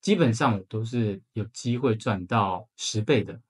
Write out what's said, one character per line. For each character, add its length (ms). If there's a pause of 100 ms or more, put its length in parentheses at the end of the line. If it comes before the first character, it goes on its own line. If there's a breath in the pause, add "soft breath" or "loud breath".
基 140
本 180
上 240
我 100
都 160
是 380 (120)
有 120
机 320
会 180
赚 300
到 500
十 260
倍 220
的。 160 (100)